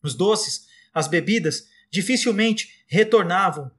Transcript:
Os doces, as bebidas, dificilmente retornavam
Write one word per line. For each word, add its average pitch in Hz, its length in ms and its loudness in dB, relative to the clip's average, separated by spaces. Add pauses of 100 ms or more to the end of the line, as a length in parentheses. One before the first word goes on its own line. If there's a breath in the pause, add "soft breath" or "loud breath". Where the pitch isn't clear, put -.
Os 139 140 -8
doces, 202 460 0 (320 soft breath)
as - 140 -2
bebidas, 160 580 -2 (260 soft breath)
dificilmente 220 800 0 (180 soft breath)
retornavam 180 920 2